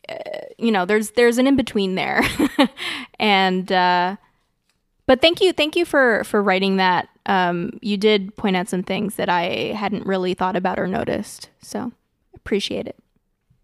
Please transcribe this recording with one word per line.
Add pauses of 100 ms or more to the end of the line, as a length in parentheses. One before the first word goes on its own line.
uh, (420)
you
know,
there's,
there's
an
in-between
there. (340)
<laughs> (540)
And,
uh, (880)
but
thank
you,
thank
you
for,
for
writing
that. (160)
Um,
you
did
point
out
some
things
that
I
hadn't
really
thought
about
or
noticed, (120)
so (420)
appreciate
it. (680)